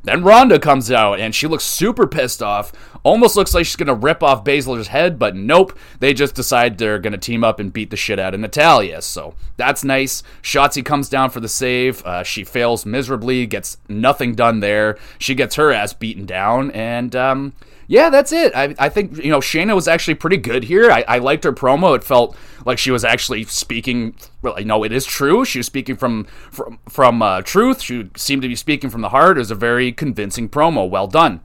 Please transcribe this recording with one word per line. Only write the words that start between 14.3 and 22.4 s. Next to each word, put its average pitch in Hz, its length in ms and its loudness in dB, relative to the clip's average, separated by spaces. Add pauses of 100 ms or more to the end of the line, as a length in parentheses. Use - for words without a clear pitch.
done 113 240 2
there. 104 400 0 (200)
She 135 180 -4
gets 127 180 -2
her 151 160 4
ass 107 220 0
beaten 101 340 -10
down, 107 460 -2
and, 120 420 -6
um, 135 380 -2 (340)
yeah, 294 240 6
that's 277 220 4
it. 330 240 2
I, 139 220 -2
I 139 100 2
think, 170 340 -4
you 143 80 -2
know, 143 100 4
Shayna 185 340 0
was 180 120 0
actually 165 280 0
pretty 170 240 0
good 120 260 -2
here. 202 260 6
I, 120 160 4
I 120 120 0
liked 139 260 -2
her 147 80 2
promo. 143 420 2
It 120 80 -2
felt - 340 2 (280)